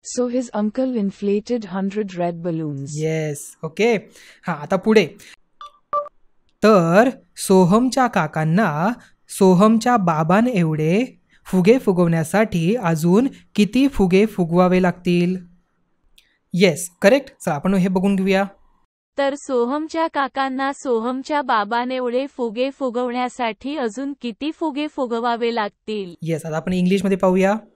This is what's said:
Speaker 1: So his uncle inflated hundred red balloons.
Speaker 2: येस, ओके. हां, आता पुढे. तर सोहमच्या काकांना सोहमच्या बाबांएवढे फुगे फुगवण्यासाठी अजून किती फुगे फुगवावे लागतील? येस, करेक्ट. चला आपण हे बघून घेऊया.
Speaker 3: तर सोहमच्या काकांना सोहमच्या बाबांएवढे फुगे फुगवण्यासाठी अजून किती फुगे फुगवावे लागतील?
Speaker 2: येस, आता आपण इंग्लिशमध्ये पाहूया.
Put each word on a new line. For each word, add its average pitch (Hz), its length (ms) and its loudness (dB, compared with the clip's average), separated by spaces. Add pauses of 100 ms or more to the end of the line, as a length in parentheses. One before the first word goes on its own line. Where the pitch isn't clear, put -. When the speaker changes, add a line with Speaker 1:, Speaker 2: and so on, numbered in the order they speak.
(180)
Speaker 1:
So 247 100 -2
his 247 160 -4 (140)
uncle 214 320 -2 (100)
inflated 208 600 -4 (140)
hundred 196 440 -6
red 175 240 -4
balloons. 156 460 -6
Speaker 2:
येस, 156 720 -6
ओके. 208 320 0 (520)
हां, 165 80 -4
आता 147 200 -6
पुढे. 208 320 2 (1600)
तर 202 460 6 (280)
सोहमच्या 220 680 4
काकांना 160 840 0 (400)
सोहमच्या 220 680 4
बाबांएवढे 175 1080 2 (400)
फुगे 185 320 4
फुगवण्यासाठी 180 960 0
अजून 175 520 2 (280)
किती 254 320 2
फुगे 196 380 4
फुगवावे 180 560 2
लागतील? 175 560 0 (1160)
येस, 175 360 2 (120)
करेक्ट. 247 280 4 (160)
चला 170 80 -2
आपण 185 200 -2
हे 190 140 2
बघून 190 280 0
घेऊया. 190 300 0 (720)
Speaker 3:
तर 277 180 0
सोहमच्या 294 720 -2
काकांना 269 680 -4
सोहमच्या 262 680 -4
बाबांएवढे 247 840 -2
फुगे 247 420 -4
फुगवण्यासाठी 247 1080 -6
अजून 269 440 -6
किती 240 300 -6
फुगे 302 360 -6
फुगवावे 233 680 -4
लागतील? 202 680 -8
Speaker 2:
येस, 160 240 -6
आता 156 120 -6
आपण 180 160 -4
इंग्लिशमध्ये 185 440 2
पाहूया. 190 360 2 (220)